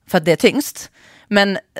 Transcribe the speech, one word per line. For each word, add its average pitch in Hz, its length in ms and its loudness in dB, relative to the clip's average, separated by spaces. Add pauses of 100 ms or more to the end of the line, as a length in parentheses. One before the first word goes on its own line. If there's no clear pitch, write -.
för - 80 0
att 160 80 -2
det 175 60 2
är 156 40 2
tyngst. - 560 -2 (360)
Men 202 320 0 (200)